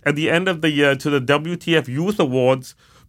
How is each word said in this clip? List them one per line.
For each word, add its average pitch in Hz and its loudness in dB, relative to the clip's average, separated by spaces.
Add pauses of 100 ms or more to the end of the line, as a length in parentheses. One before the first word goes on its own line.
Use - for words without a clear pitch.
at 147 0
the 151 -2
end 175 0
of 170 -2
the 160 2
year 143 4
to 139 -4
the 143 2
W 147 -2
T 170 -2
F 143 0
Youth 170 -2
Awards, 131 0 (360)